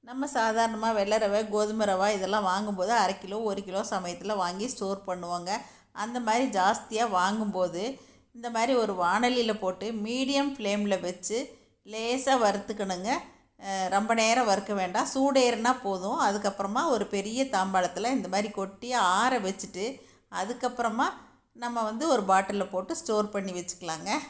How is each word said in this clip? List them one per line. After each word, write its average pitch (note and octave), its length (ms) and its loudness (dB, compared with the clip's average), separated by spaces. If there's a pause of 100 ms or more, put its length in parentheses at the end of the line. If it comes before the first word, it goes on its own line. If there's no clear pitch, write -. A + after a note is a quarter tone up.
நம்ம C4 300 -4
சாதாரணமா A3 640 2
வெள்ளை G#3 240 2
ரவை, G#3 180 2 (140)
கோதுமை G#3+ 360 0
ரவை F#3+ 260 2
இதெல்லாம் G3 340 0
வாங்கும்போது G3 420 -2 (120)
அரை F#3 180 2
கிலோ, G3 160 -8 (120)
ஒரு G3 180 -4
கிலோ F#3+ 120 -4 (140)
சமயத்துல F3+ 480 -4
வாங்கி F#3 320 -4
ஸ்டோர் G3 340 -2
பண்ணுவோங்க. F3 440 -6 (520)
அந்த A#3+ 220 -6
மாதிரி B3+ 200 2 (120)
ஜாஸ்தியா G#3+ 480 2 (140)
வாங்கும்போது F#3 640 0 (520)
இந்த A#3 200 -10
மாதிரி A#3 260 2
ஒரு G3+ 120 0 (100)
வாணலியில A3+ 500 2 (100)
போட்டு F#3 240 -4 (180)
மீடியம் B3+ 500 0
ஃப்ளேம்ல G3+ 400 0 (120)
வச்சு F3+ 320 -2 (460)
லேசா A#3+ 580 2
வறுத்துக்கணுங்க. G3 680 -2 (500)
அஹ், F#3+ 360 -4
ரொம்ப G#3+ 160 2 (100)
நேரம் A3+ 300 4
வறுக்க G3+ 300 0
வேண்டாம். F#3 340 2
சூடேறினா B3+ 580 4 (140)
போதும். F#3+ 400 -2
அதுக்கப்புறமா G3+ 560 -2 (120)
ஒரு G3+ 200 -2
பெரிய A3 400 -2
தாம்பாளத்துல F#3+ 640 0
இந்த F#3+ 180 -4
மாதிரி G#3 240 0
கொட்டி G3 320 -6 (240)
ஆற A#3+ 180 4 (140)
வச்சுட்டு F#3+ 400 -4 (540)
அதுக்கப்புறமா A#3+ 680 -2 (460)
நம்ம A#3+ 340 -6
வந்து A3+ 240 -4
ஒரு G#3+ 180 2
பாட்டில்ல G3 320 2 (120)
போட்டு - 280 0
ஸ்டோர் G#3+ 320 0
பண்ணி G3 240 -4
வச்சுக்கலாங்க. F3 500 -8 (200)